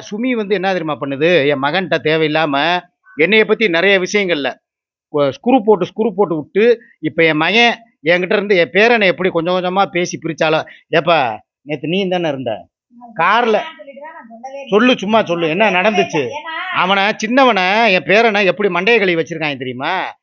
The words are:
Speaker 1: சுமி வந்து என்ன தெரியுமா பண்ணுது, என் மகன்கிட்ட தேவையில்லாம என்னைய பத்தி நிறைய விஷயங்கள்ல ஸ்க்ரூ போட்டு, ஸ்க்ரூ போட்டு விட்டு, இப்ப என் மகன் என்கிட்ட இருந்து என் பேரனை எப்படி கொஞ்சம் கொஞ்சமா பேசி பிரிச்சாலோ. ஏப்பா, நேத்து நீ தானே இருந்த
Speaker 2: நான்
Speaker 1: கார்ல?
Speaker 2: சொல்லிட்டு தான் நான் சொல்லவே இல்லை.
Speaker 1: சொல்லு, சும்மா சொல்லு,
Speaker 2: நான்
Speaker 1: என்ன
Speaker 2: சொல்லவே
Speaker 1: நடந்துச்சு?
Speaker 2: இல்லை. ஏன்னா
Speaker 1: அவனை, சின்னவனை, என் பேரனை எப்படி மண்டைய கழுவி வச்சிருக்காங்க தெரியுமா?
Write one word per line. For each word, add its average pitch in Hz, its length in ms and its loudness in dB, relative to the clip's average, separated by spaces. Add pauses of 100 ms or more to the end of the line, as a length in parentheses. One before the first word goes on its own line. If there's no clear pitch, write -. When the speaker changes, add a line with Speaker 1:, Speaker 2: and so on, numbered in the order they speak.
(120)
Speaker 1:
சுமி 240 200 -4
வந்து 214 240 -2
என்ன 185 120 -2
தெரியுமா 160 320 -2
பண்ணுது, 143 480 2
என் 139 140 0
மகன்கிட்ட 160 420 -2
தேவையில்லாம 156 760 0 (360)
என்னைய 202 300 4
பத்தி 214 240 0
நிறைய 185 300 2
விஷயங்கள்ல 175 560 -2 (600)
ஸ்க்ரூ 147 480 2
போட்டு, 190 200 2
ஸ்க்ரூ 220 300 -4
போட்டு 175 200 0
விட்டு, 220 440 0 (200)
இப்ப 156 240 -2
என் 156 140 2
மகன் 202 420 2 (260)
என்கிட்ட 180 280 2
இருந்து 202 240 2
என் 170 120 2
பேரனை 220 360 4
எப்படி 180 240 0
கொஞ்சம் 170 260 -2
கொஞ்சமா 185 300 0
பேசி 175 380 -4
பிரிச்சாலோ. 156 420 -2 (220)
ஏப்பா, 147 560 0 (180)
நேத்து 151 260 -8
நீ 185 200 -2
தானே 180 200 -2
இருந்த 131 240 -4
Speaker 2:
நான் - 760 -6
Speaker 1:
கார்ல? 220 340 2
Speaker 2:
சொல்லிட்டு - 400 -16
தான் 311 120 -16
நான் 302 160 -20
சொல்லவே 233 240 -18
இல்லை. 277 160 -14
Speaker 1:
சொல்லு, 233 280 2
சும்மா 214 260 0
சொல்லு, 165 320 -2
Speaker 2:
நான் 214 120 2
Speaker 1:
என்ன 180 140 0
Speaker 2:
சொல்லவே 208 160 0
Speaker 1:
நடந்துச்சு? 190 220 -2
Speaker 2:
இல்லை. 120 180 -6
ஏன்னா - 400 -8
Speaker 1:
அவனை, 190 260 0
சின்னவனை, 214 880 2
என் 180 120 0
பேரனை 208 420 2
எப்படி 190 240 0
மண்டைய 190 280 2
கழுவி 190 180 0
வச்சிருக்காங்க 156 420 -4
தெரியுமா? 131 640 -6